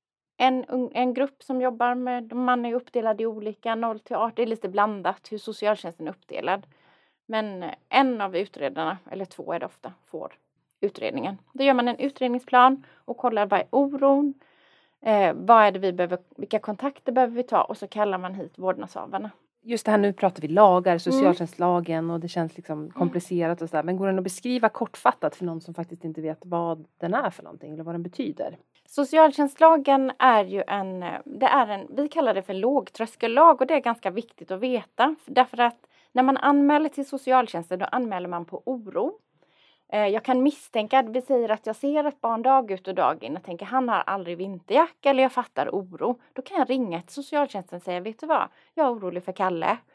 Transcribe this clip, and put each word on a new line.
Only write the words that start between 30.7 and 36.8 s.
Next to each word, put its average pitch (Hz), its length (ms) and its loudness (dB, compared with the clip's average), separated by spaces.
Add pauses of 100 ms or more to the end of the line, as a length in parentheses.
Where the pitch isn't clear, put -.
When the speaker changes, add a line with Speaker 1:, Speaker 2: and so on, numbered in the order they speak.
Speaker 1:
det 226 220 -2
är 269 220 4
en, 202 220 -8
vi 285 180 -4
kallar 294 260 0
det 190 80 -4
för 190 120 -8
lågtröskellag 233 1040 2
och 269 60 0
det 320 80 0
är 285 60 2
ganska 233 300 -4
viktigt 190 400 -10
att 185 100 -8
veta. 254 540 0 (120)
Därför 247 340 2
att 240 260 0 (260)
när 254 100 4
man 262 140 2
anmäler 285 520 4